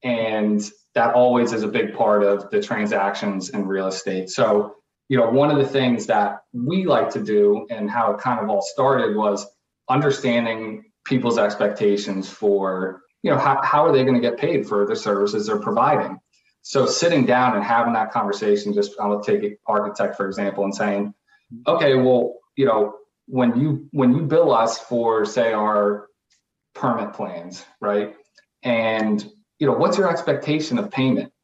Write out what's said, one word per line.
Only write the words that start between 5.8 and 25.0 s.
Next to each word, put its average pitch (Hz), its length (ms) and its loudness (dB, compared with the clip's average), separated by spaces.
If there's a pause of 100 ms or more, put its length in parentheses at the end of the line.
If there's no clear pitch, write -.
that 104 340 0 (120)
we 160 320 -2
like 120 260 2
to - 120 -6
do 104 460 4
and 107 200 -6
how 110 240 0
it - 60 -6
kind 120 200 -2
of 104 100 -6
all 101 120 0
started 131 540 0
was - 300 -2 (440)
understanding 117 920 -2 (220)
people's 117 340 0
expectations 101 920 0
for, 95 720 -2 (220)
you 170 80 2
know, 143 60 2
how, 143 260 0
how 151 220 2
are 165 60 4
they 135 140 4
gonna 123 140 2
get - 180 -2
paid - 300 -2
for 101 180 0
the - 100 -2
services 104 520 -2
they're 107 120 -2
providing? 123 600 0 (420)
So 131 240 0
sitting 160 400 2
down 123 300 2
and 104 80 -2
having 117 300 0
that 110 180 -2
conversation, 104 600 0
just 104 260 0
I'll 104 220 -2
take 104 220 0
an 104 220 -6
architect, 104 500 -2
for 98 120 -4
example, 98 380 -4
and 101 100 -4
saying, 104 380 -2 (540)
"Okay, 151 280 4
well, 127 400 2 (220)
you 135 80 4
know, 110 280 2 (340)
when 123 320 2
you, 143 320 -2
when 127 220 4
you 160 100 2
bill 151 300 4
us 113 240 0
for, 113 480 0